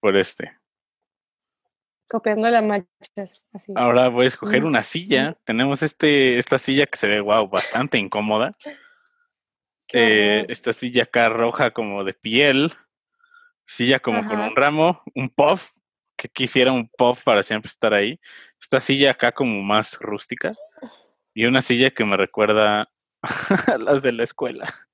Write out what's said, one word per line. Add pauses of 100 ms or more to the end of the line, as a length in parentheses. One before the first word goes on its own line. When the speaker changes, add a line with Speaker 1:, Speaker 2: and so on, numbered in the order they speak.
Speaker 1:
Por
este. (1500)
Speaker 2:
Copiando
las
manchas, (120)
así.
Speaker 1:
Ahora
voy
a
escoger
Speaker 2:
Mm.
Speaker 1:
una
silla.
Speaker 2:
Mm. (100)
Speaker 1:
Tenemos
este,
esta
silla
que
se
ve,
wow,
bastante
incómoda. (1300)
Speaker 2:
Qué
Speaker 1:
Eh,
Speaker 2:
horror.
Speaker 1:
esta
silla
acá
roja
como
de
piel. (920)
Silla
como
con
Speaker 2:
Ajá.
Speaker 1:
un
ramo, (120)
un
puff, (460)
que
quisiera
un
puff
para
siempre
estar
ahí. (420)
Esta
silla
acá
como
más
rústica. (800)
Y
una
silla
que
me
recuerda (400)
<laughs>
a
las
de
la
escuela. (280)